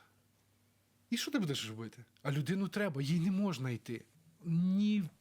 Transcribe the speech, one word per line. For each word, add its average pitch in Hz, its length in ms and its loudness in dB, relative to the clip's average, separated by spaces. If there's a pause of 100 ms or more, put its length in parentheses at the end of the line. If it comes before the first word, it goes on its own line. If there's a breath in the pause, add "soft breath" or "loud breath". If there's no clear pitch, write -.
(1080 loud breath)
І 233 80 0
що 294 140 -4
ти 294 80 2
будеш 139 300 0
робити? 110 360 -10 (180)
А 143 80 -2
людину 165 360 0
треба, 180 340 -2
їй 151 180 2
не 180 120 2
можна 180 380 0
йти. 117 360 -6 (400)
Ні 185 580 4 (180)